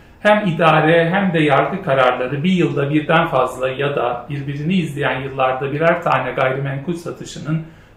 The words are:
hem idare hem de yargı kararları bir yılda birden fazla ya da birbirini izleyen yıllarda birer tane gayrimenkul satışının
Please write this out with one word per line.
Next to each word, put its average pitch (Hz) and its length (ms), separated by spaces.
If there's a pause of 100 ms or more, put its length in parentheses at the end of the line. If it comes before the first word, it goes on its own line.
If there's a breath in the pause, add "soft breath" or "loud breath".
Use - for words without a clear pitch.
(200 loud breath)
hem 208 280
idare 160 600
hem 190 240
de 165 60
yargı 147 440
kararları 127 600
bir 190 80
yılda 143 380
birden 151 380
fazla 127 420
ya 139 260
da 120 340
birbirini 143 440
izleyen 135 480
yıllarda 135 500
birer 165 320
tane 131 280
gayrimenkul 139 600
satışının 151 720 (340 loud breath)